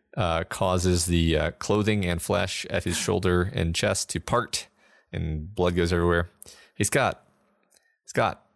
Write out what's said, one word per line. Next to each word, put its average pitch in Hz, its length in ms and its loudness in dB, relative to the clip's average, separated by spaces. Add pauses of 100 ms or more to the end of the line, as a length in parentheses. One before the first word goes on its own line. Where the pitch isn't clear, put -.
(160)
uh, 85 280 0
causes 90 640 0
the, 82 300 2
uh, 78 160 0
clothing 104 540 0
and 85 160 -2
flesh 92 480 -2
at 92 140 -2
his 87 120 -2
shoulder 92 580 0
and 82 200 -2
chest - 360 -2
to - 100 -6
part, - 460 -2 (460)
and 80 420 -6
blood 90 220 2
goes 85 160 2
everywhere. 85 380 2 (440)
Hey, 104 100 -2
Scott. - 380 0 (840)
Scott. - 380 -2 (120)